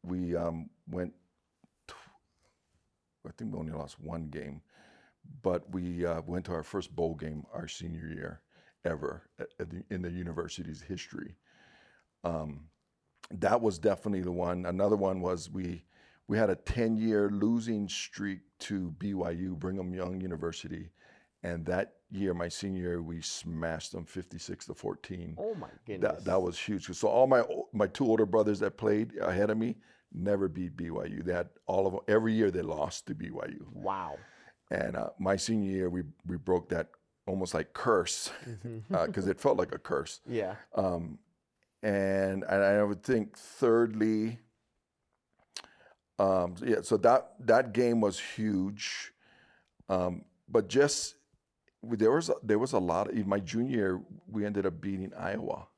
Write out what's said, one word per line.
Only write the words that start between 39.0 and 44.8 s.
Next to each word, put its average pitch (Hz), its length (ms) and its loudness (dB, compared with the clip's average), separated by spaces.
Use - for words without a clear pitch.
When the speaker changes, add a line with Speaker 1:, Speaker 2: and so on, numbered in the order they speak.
Speaker 1:
'cause 95 200 -2
it 95 120 0
felt 139 180 4
like 90 160 0
a - 60 -8
curse. - 480 -4
Speaker 2:
Yeah. 101 280 -4
Speaker 1:
Um, 85 440 0
and, 98 640 2
and 98 160 4
I 101 180 6
would 101 220 0
think 113 340 0
thirdly, 113 1040 4